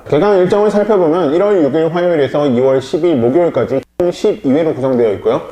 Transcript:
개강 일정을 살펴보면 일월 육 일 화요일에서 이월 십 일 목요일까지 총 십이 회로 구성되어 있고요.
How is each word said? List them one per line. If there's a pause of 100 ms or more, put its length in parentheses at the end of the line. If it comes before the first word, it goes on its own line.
개강
일정을
살펴보면
일월
육
일
화요일에서
이월
십
일
목요일까지 (160)
총
십이
회로
구성되어
있고요. (100)